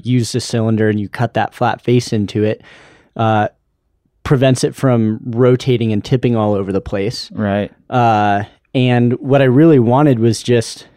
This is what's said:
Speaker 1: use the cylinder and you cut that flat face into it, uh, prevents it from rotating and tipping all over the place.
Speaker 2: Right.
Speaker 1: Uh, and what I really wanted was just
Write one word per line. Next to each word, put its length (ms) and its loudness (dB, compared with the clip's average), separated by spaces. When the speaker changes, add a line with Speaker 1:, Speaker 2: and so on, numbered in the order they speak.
Speaker 1:
use 300 -2
the 80 -4
cylinder 480 0
and 100 0
you 80 -6
cut 260 -6
that 200 -4
flat 280 -2
face 300 0
into 320 -2
it, 180 -2
uh, 320 0
prevents 420 2
it 100 -6
from 480 0
rotating 680 0
and 100 -2
tipping 320 0
all 200 0
over 180 -4
the 80 -2
place. 500 -8
Speaker 2:
Right. 400 -4
Speaker 1:
Uh, 540 2
and 440 2
what 220 0
I 40 2
really 340 4
wanted 400 2
was 240 0
just 540 -2